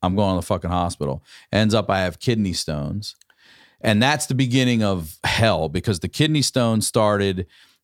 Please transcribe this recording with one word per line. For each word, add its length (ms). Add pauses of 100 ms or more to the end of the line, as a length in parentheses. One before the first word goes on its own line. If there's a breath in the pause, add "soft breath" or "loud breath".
I'm 120
going 200
to 60
the 60
fucking 240
hospital." 520 (300 loud breath)
Ends 220
up 160
I 100
have 180
kidney 340
stones. 640 (640 soft breath)
And 220
that's 240
the 80
beginning 480
of 420
hell, 460
because 300
the 80
kidney 340
stones 440
started. 600 (380 soft breath)